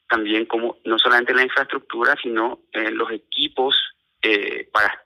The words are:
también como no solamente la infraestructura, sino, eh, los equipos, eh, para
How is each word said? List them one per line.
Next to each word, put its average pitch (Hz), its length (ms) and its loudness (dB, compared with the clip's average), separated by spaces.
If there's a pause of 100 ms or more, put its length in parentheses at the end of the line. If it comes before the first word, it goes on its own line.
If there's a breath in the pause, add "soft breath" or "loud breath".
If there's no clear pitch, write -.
también 110 380 0
como 117 380 -2
no 113 160 0
solamente 123 340 2
la 131 80 4
infraestructura, 131 800 0
sino, 117 380 -2 (120)
eh, 110 200 -4
los 113 180 -4
equipos, 135 640 -2 (460)
eh, 104 520 0
para 104 340 2